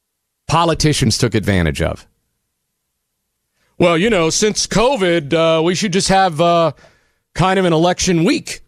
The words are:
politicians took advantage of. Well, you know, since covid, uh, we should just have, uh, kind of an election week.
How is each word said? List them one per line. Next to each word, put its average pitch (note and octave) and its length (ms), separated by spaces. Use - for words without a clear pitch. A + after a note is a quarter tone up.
politicians D3+ 720
took A2+ 160
advantage F2+ 480
of. D#2 260
Well, E3+ 200
you G3+ 120
know, E3 200
since - 380
covid, F3+ 640
uh, D#3+ 280
we F3+ 140
should G3 180
just G3 140
have, F#3+ 320
uh, E3+ 320
kind F#3+ 260
of F#3 60
an E3+ 80
election E3+ 500
week. - 440